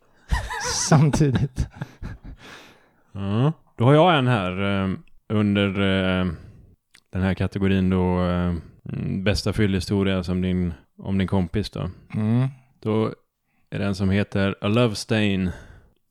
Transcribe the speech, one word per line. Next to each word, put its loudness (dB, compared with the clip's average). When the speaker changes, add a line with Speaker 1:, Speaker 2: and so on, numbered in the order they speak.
Speaker 1:
<laughs> -4
samtidigt. 2
Speaker 2:
Ja. 0
Då 0
har 6
jag 6
en 2
här, 0
eh, 0
under, 2
eh, 2
den -2
här 2
kategorin 0
då, 2
eh, 0
mm, -4
bästa 0
fyllhistoria 0
som -2
din, -2
om -4
din 0
kompis -2
då. -6
Speaker 1:
Mm. 0
Speaker 2:
Då 0
är -6
det -2
en -2
som 0
heter 0
A -2
Love 2
Stain. 0